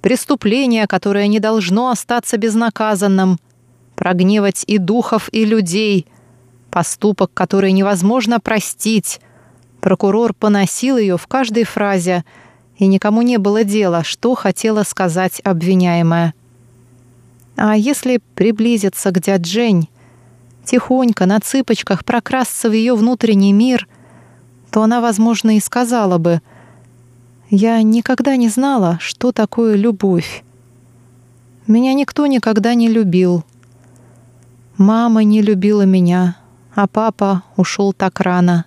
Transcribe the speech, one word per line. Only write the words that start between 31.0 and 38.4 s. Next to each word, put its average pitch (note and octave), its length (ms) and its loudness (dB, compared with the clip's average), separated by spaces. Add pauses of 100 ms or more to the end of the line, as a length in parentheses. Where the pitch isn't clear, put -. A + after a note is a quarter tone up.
Меня B3 300 2
никто C#4+ 320 -2
никогда A#3 480 0
не A#3 120 2
любил. F3+ 560 2 (1300)
Мама A3 460 4
не G#3+ 180 4
любила G#3 400 2
меня, F3+ 560 2 (380)
а G3+ 100 0
папа G3 560 -2 (160)
ушёл G3 340 0
так - 280 -4
рано". F3+ 480 2